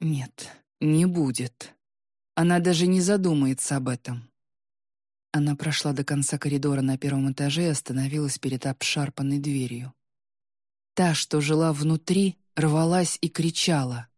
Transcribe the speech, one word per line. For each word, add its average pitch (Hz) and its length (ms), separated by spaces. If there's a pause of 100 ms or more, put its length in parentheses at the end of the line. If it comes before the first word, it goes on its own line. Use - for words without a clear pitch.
Нет, 147 500 (300)
не 156 260
будет. 135 680 (600)
Она 175 260
даже 175 260
не 185 140
задумается 160 760
об 127 120
этом. 123 420 (1000)
Она 147 240
прошла 147 380
до 143 100
конца 143 320
коридора 139 460
на 131 160
первом 139 340
этаже 143 300
и 170 80
остановилась 139 680
перед 131 280
обшарпанной 139 720
дверью. 127 560 (1000)
Та, 175 220
что - 260
жила 156 320
внутри, 160 640 (180)
рвалась 165 680
и 165 80
кричала. 143 880